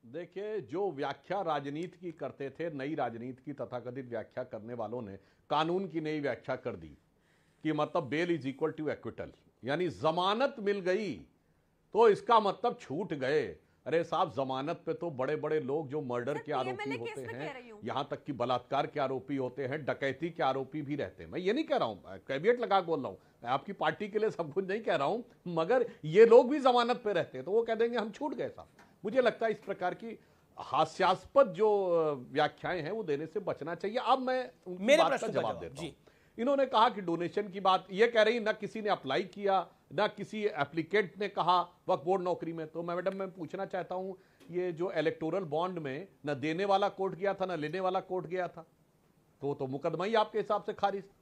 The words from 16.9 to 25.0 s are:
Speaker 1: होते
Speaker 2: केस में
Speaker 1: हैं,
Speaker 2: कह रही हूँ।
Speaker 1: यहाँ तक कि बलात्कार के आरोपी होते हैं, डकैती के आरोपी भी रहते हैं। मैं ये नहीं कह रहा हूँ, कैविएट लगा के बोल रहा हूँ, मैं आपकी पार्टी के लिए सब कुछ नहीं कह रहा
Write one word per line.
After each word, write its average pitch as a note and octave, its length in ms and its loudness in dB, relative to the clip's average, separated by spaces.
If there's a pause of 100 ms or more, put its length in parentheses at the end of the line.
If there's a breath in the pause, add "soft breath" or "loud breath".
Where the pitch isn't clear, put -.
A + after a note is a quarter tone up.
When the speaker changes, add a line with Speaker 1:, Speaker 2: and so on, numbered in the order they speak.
Speaker 1:
होते A#4 120 -6
Speaker 2:
केस - 160 -10
में - 60 -8
Speaker 1:
हैं, - 200 -8
Speaker 2:
कह B3+ 60 -12
रही B3 100 -18
हूँ। A3 140 -18
Speaker 1:
यहाँ A#2+ 280 -2
तक C#3 120 -8
कि D3 100 -8
बलात्कार B2+ 540 0
के D3 120 -6
आरोपी C3+ 360 -2
होते C3 300 -4
हैं, C#3 200 -4
डकैती C3+ 440 -2
के E3 140 -2
आरोपी C3+ 380 -2
भी C#3+ 140 -4
रहते F#2+ 280 -6
हैं। E2 80 -14
मैं C3+ 80 -4
ये F#3 140 0
नहीं D#4 120 0
कह C4+ 120 0
रहा D3+ 100 2
हूँ, G2 200 -8
कैविएट C#3+ 520 0
लगा G3 200 4
के F3+ 60 -2
बोल D#3+ 140 0
रहा A#2+ 100 -4
हूँ, F#2 80 -10 (260 soft breath)
मैं A#2+ 80 -2
आपकी - 220 -2
पार्टी D#3+ 360 -2
के G#3 100 -2
लिए G#3+ 100 2
सब D#3+ 240 -6
कुछ F#3+ 140 -2
नहीं G#3 140 -2
कह G3+ 140 0
रहा C#3 120 2